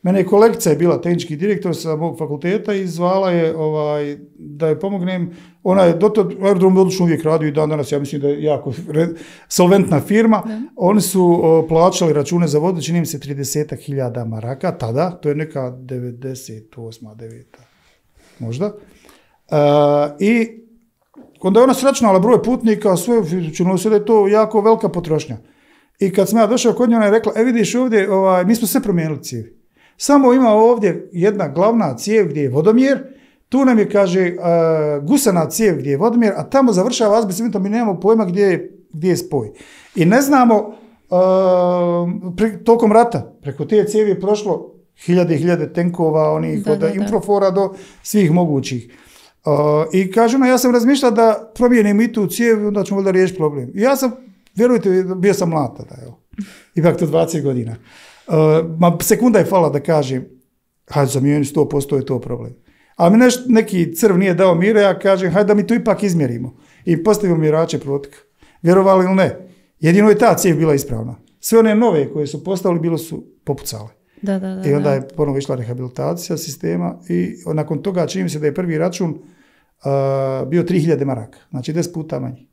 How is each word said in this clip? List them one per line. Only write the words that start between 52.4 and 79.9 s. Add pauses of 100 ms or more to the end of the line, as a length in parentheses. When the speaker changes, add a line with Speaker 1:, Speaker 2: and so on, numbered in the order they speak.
Speaker 1:
onda
ćemo
valjda
riješiti
problem.”
I
ja
sam, (420)
vjerujte, (120)
bio
sam
mlad
tada,
evo. (540)
Ipak
to
dvadeset
godina. (520)
E, (460)
ma
sekunda
je
falila
da
kažem, (640)
„Hajde,
zamijeni,
sto
posto
je
to
problem.” (420)
A
mi
neš-,
neki
crv
nije
dao
mira,
ja
kažem,
„Hajde
da
mi
to
ipak
izmjerimo.” (280)
I
postavimo
mjerače
protoka. (440)
Vjerovali
ili
ne, (320)
jedino
je
ta
cijev
bila
ispravna. (240)
Sve
one
nove
koje
su
postavili,
bilo
su (200)
popucale. (340)
Speaker 2:
Da,
da,
da,
Speaker 1:
I
onda
Speaker 2:
da.
Speaker 1:
je
ponovo
išla
rehabilitacija
sistema (100)
i (200)
nakon
toga
čini
mi
se
da
je
prvi
račun, (640)
a,